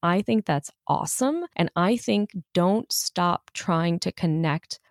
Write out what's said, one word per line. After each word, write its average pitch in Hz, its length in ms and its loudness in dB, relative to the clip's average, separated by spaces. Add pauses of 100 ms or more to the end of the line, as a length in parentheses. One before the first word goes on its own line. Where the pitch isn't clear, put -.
I 175 200 2
think 220 240 0
that's 143 240 -2 (180)
awesome. 311 560 0 (100)
And 170 220 0
I 190 220 2
think 208 360 -2 (200)
don't 185 360 2
stop - 640 -2
trying 170 480 0
to 185 120 -4
connect 160 680 -2 (100)